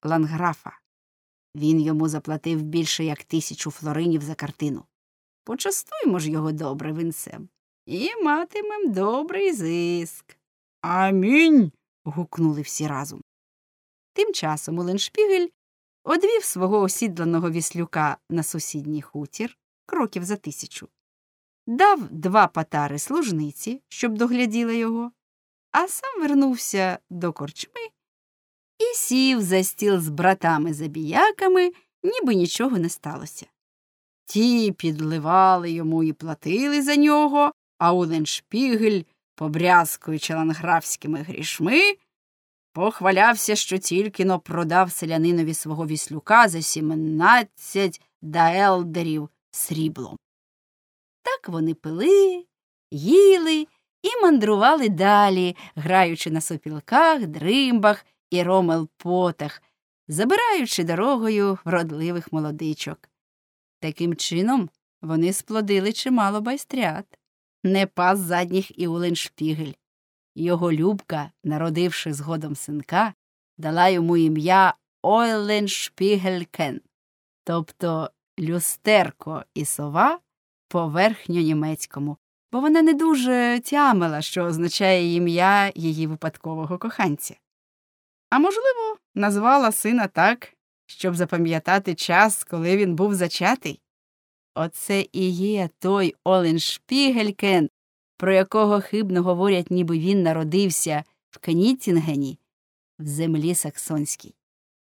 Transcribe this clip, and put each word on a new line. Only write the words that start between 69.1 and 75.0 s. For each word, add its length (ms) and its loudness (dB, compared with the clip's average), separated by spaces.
Його 380 0
Любка, 600 -2
народивши 680 -2
згодом 440 -6
синка, 580 -4
дала 300 2
йому 280 2
ім'я 580 4